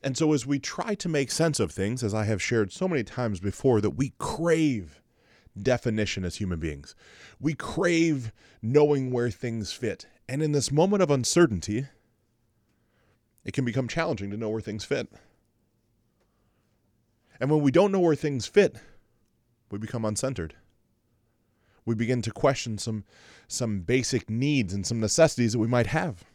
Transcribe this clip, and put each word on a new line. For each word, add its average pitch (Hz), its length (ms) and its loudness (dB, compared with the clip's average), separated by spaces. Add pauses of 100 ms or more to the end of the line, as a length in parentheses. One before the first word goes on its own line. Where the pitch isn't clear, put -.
And 135 140 -4
so 156 160 2
as 131 140 0
we 139 120 0
try 190 360 -6
to 185 160 -6
make 143 200 0
sense 156 300 0
of 92 100 0
things, 113 320 -4
as 104 120 0
I 107 100 0
have 104 160 0
shared 110 320 0
so 185 160 -4
many 151 160 -2
times 110 360 -4
before, 104 420 2
that 101 80 0
we 101 280 -4
crave 156 840 0 (600)
definition 107 640 0
as 87 100 -4
human 90 240 -4
beings. 73 380 -8 (420)
We 151 160 -2
crave 160 800 0 (280)
knowing 135 520 4
where 120 180 0
things 113 420 -6
fit. - 320 -6 (240)
And 135 140 -2
in 151 80 0
this 143 220 0
moment 190 280 4
of 156 120 4
uncertainty, 127 760 2 (1600)
it - 80 -8
can 135 120 0
become 120 220 -2
challenging 117 460 -4
to 107 40 -8
know 110 120 -4
where 110 120 -2
things 107 240 -8
fit. 123 280 -4 (2250)
And 139 140 2
when 151 100 4
we 143 80 6
don't 190 220 6
know 190 80 2
where 165 160 4
things 139 320 -4
fit, - 300 4 (920)
we 101 80 -8
become 113 260 -6
uncentered. 107 520 -4 (1300)
We 117 100 0
begin 117 280 0
to 113 100 -6
question 123 440 0
some, 107 280 -8 (420)
some 107 360 -4
basic 123 460 -2
needs 120 460 0
and 98 100 -4
some 117 140 -4
necessities 120 540 4
that 120 80 0
we 113 80 0
might 120 180 2
have. 151 380 -4 (100)